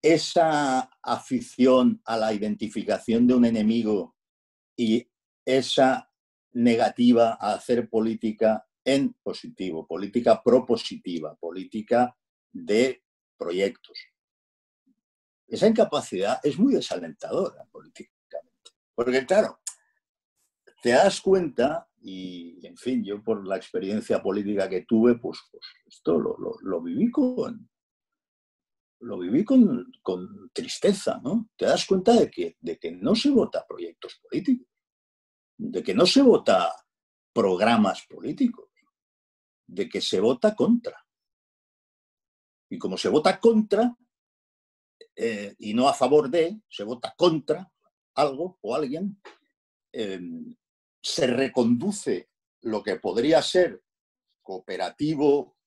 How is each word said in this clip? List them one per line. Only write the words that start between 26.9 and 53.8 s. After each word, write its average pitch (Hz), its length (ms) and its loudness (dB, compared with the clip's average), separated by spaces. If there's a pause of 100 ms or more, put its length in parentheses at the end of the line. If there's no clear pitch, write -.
con, 254 580 -4 (1300)
lo 104 180 -10
viví 101 240 0
con, 208 480 2 (100)
con - 520 -10
tristeza, - 680 -4
¿no? 208 320 -4
Te - 100 -6
das 139 200 0
cuenta 190 280 2
de 226 180 4
que, 85 280 -8
de 82 200 -8
que - 120 -10
no 202 240 0
se 277 140 0
vota 240 380 0
proyectos - 560 -16
políticos, 240 440 -4 (880)
de - 260 -8
que - 100 -4
no 180 120 6
se 269 160 4
vota 120 520 4 (600)
programas 107 760 2
políticos, 175 600 -4 (1000)
de 92 200 -6
que 95 140 -6
se - 180 -2
vota 135 360 2
contra. - 500 -2 (1600)
Y 98 100 -10
como 95 180 -6
se - 120 -2
vota 156 300 2
contra, 226 560 2 (1200)
eh, 104 440 -6
y 107 140 -8
no 123 140 2
a 127 60 2
favor 135 360 2
de, 170 380 -2
se - 160 -14
vota 120 320 -10
contra 165 560 0 (440)
algo 147 460 -2
o 110 140 -6
alguien, 156 460 -6 (720)
eh, 101 260 -8 (840)
se - 260 -2
reconduce 123 1000 0 (320)
lo 107 220 -6
que - 140 -4
podría 131 440 0
ser 170 420 0 (580)